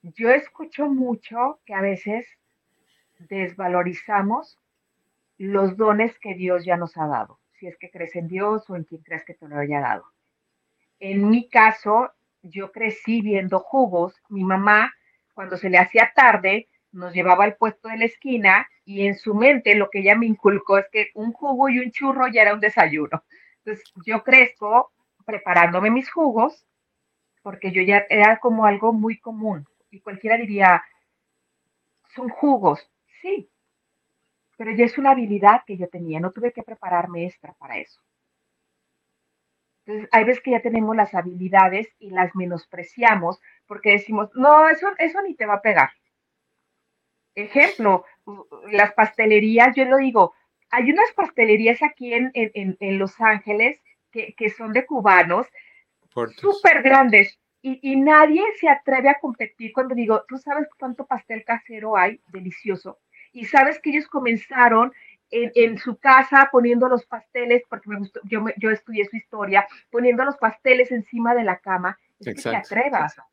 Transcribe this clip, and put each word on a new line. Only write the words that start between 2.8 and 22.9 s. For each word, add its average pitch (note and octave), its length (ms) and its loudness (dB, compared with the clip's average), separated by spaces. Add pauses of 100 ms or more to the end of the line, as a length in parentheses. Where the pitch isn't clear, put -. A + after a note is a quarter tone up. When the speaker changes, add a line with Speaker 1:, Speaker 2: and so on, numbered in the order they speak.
Speaker 1:
desvalorizamos F#3+ 1400 -4 (800)
los G3 380 -2
dones A3 440 0
que G3 140 -14
Dios F3+ 300 -4
ya F3 120 0
nos E3+ 200 -10
ha D#3+ 100 -6
dado, B2 340 -8 (180)
si F#3+ 100 -20
es F3 100 -20
que F3+ 120 -20
crees E3+ 260 -14
en E3+ 120 -10
Dios G#3 420 -6
o F#3 60 -10
en E3 80 -10
quien D#3+ 180 -20
creas D#3+ 220 -14
que E3 100 -20
te D#3 140 -20
lo D3 100 -10
haya C#3+ 220 -4
dado. A2 240 -6 (960)
En G3 300 -2
mi A#3 180 0
caso, A3 640 0 (300)
yo F#3+ 300 -16
crecí A3 500 -6
viendo F#3+ 380 -2
jugos. F#3 540 -2 (140)
Mi G3 160 -6
mamá, G#3 480 2 (420)
cuando F#3 220 -12
se F#3+ 140 -6
le F3+ 80 6
hacía A3 360 4
tarde, G#3+ 540 4 (240)
nos F3+ 220 -16
llevaba F3+ 300 4
al G#3 120 -2
puesto A3 320 -4
de A3+ 100 -12
la A3+ 80 -2
esquina A3+ 640 0 (160)
y G3 220 -6
en G3 100 -4
su G#3+ 180 -6
mente A#3 400 2
lo G3+ 160 0
que G3+ 100 -8
ella G3 160 4
me A#3 100 -2
inculcó G3+ 520 0
es G3 140 -2
que G#3+ 220 -4
un A3 180 -10
jugo C4+ 360 -2
y B3 120 -2
un B3+ 120 -8
churro C4+ 360 -2
ya A3+ 140 2
era G#3 120 2
un G#3+ 60 -8
desayuno. D#3 640 -2 (400)